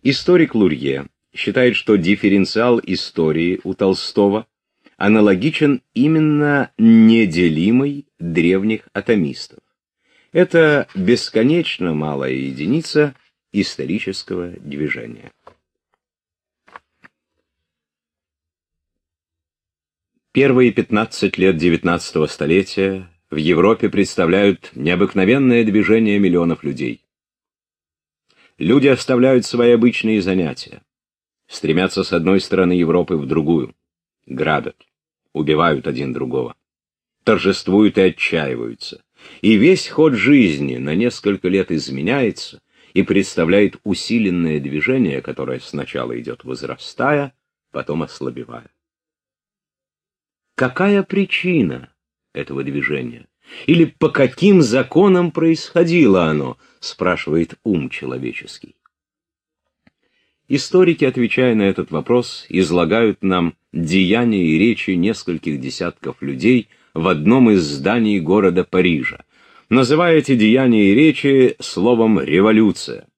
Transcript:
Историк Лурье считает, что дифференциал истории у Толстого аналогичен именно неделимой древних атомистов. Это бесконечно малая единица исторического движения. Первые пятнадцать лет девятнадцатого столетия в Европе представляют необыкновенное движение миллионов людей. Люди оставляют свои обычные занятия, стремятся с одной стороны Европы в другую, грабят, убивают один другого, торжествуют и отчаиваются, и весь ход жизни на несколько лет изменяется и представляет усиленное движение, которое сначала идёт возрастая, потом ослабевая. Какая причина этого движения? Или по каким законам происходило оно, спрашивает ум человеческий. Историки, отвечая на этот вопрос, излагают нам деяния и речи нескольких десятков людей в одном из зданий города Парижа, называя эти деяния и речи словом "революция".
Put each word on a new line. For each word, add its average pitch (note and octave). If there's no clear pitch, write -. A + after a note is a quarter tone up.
Историк D#3+
Лурье C#2
считает, B2
что G#2+
дифференциал G2+
истории E2+
у F#2+
Толстого G2+
аналогичен A2
именно D3
неделимой A2+
древних F2+
атомистов. G2+
Это E3
бесконечно A2
малая C#2+
единица F2+
исторического F2+
движения. C#2
Первые B2+
пятнадцать G#2
лет F#2
девятнадцатого E2+
столетия F#2+
в D2+
Европе F2
представляют F#2+
необыкновенное G2+
движение G#2+
миллионов E2+
людей. C2+
Люди C3
оставляют B2+
свои A#2+
обычные A2+
занятия, F2+
стремятся F2+
с -
одной F#2
стороны F#2
Европы E2+
в C#2+
другую, D#2
грабят, D2
убивают D2+
один C2
другого, B1+
торжествуют G2
и G2
отчаиваются, C2+
и A2
весь D#3
ход D3+
жизни F#2
на C#2
несколько G2+
лет F#2
изменяется E2+
и F#2+
представляет F#2+
усиленное F2+
движение, D2+
которое C2
сначала B1
идёт A#1
возрастая, C2+
потом D2
ослабевая. A#1+
Какая F#3+
причина E3+
этого C#2
движения? C#2
Или E3
по D3+
каким F3
законам E3
происходило E3
оно, D2
спрашивает E2+
ум F2
человеческий. -
Историки, E3+
отвечая B2
на G#2+
этот F#2+
вопрос, A2+
излагают F2+
нам F2+
деяния F#2+
и D#2+
речи G#2
нескольких F2
десятков C2+
людей D#2
в E2
одном G#2+
из F#2+
зданий F#2+
города F2+
Парижа, F2
называя D3+
эти C#3
деяния A2
и -
речи C3+
словом A2
"революция". F#2